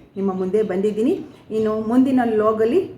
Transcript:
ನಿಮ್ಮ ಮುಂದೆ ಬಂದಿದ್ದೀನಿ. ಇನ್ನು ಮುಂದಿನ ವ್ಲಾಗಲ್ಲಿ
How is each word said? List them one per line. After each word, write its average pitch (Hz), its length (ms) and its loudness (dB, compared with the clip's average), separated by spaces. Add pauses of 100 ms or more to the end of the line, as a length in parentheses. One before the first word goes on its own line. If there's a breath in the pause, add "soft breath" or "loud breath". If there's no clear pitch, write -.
(160)
ನಿಮ್ಮ 196 160 -2
ಮುಂದೆ 185 300 -2
ಬಂದಿದ್ದೀನಿ. 208 640 -2 (240 loud breath)
ಇನ್ನು 214 380 -2
ಮುಂದಿನ 254 360 4
ವ್ಲಾಗಲ್ಲಿ 220 720 2